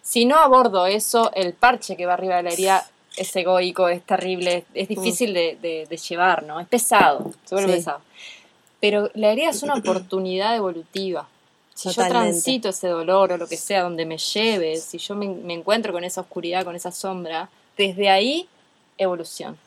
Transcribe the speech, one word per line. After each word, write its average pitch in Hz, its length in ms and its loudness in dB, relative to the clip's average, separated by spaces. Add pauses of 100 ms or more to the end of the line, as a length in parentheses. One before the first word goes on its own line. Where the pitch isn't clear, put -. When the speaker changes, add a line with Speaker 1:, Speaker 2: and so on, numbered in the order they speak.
Speaker 1:
Si 233 220 2
no 262 120 4
abordo 254 500 6
eso, 214 480 2
el 185 200 0
parche 240 420 2
que 175 100 -6
va 180 80 0
arriba 180 220 -2
de 180 80 0
la 175 80 -2
herida 190 360 2 (280)
es 185 180 -6
egoico, 180 540 2
es 175 160 -2
terrible, 180 680 -2
es 190 160 -6
Speaker 2:
Mm. 214 60 -6
Speaker 1:
difícil 202 400 -2
de, 170 260 -2
de, 160 300 -6
de 165 60 -8
llevar, 170 480 0
¿no? 151 160 -10
Es 185 80 -12
pesado, 196 640 4 (120)
se 185 120 -6
vuelve 196 160 2
Speaker 2:
Sí. 180 60 2
Speaker 1:
pesado. 156 220 -6 (760)
Pero 208 360 0
la 214 180 2
herida 302 180 2
es 233 140 -6
una 294 100 -2
<clears throat> 185 320 -2
oportunidad 190 480 -2
evolutiva. 185 720 -4 (480)
Si - 140 -8
yo 185 60 -4
Speaker 2:
Totalmente. 240 260 2 (100)
Speaker 1:
transito 220 380 -2
ese 190 200 -4
dolor 180 440 2
o 180 40 -2
lo 165 120 -8
que - 80 -6
sea, 196 260 -2
donde 170 240 -4
me 160 120 -8
lleve, 196 580 0
si 160 220 -10
yo 202 180 -10
me, 202 120 -6
me 175 260 -8
encuentro 208 380 -2
con 175 120 -4
esa 185 160 -8
oscuridad, 180 440 -6
con 175 120 -10
esa 180 160 -10
sombra, 180 580 -8 (260)
desde 196 340 2
ahí, 254 360 4 (500)
evolución. 165 720 -4